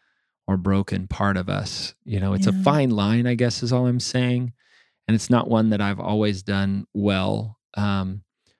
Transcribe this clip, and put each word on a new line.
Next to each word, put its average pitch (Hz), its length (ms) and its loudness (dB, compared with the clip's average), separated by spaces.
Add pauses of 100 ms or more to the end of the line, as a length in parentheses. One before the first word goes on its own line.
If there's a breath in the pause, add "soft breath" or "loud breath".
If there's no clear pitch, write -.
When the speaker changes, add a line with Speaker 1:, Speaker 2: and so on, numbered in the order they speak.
(480)
Speaker 1:
or 98 100 2
broken 95 500 0
part 98 300 0
of 92 120 -4
us? - 540 -6
You 101 160 -4
know, 98 140 0
it's 190 140 2
a - 60 4
Speaker 2:
Yeah. 190 100 -2
Speaker 1:
fine 143 280 4
line, 107 360 2
I 123 80 0
guess 120 280 0
is 120 80 -2
all 127 160 2
I'm 123 120 0
saying. 123 540 -2 (540 soft breath)
And 110 80 4
it's - 160 -2
not 120 180 2
one 110 200 4
that 104 120 2
I've 101 180 -2
always 104 440 0
done 98 500 -2
well. 101 640 0 (180)
Um, 98 480 -2 (360)